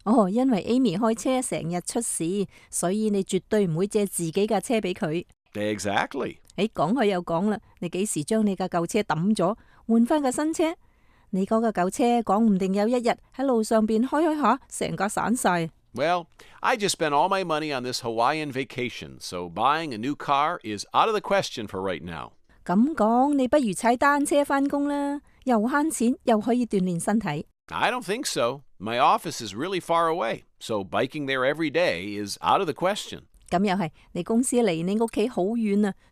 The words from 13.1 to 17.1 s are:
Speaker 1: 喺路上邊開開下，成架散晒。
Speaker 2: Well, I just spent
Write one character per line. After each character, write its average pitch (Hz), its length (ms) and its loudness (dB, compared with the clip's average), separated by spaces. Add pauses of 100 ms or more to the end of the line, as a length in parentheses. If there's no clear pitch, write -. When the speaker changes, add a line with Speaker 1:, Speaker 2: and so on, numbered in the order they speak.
Speaker 1:
喺 262 100 -4
路 233 200 2
上 220 200 2
邊 220 220 2
開 294 180 0
開 302 160 0
下， 254 280 2
成 - 280 -4
架 196 120 0
散 180 260 -2
晒。 175 360 0 (220)
Speaker 2:
Well, 165 340 0 (340)
I 254 160 2
just 202 180 0
spent 156 160 0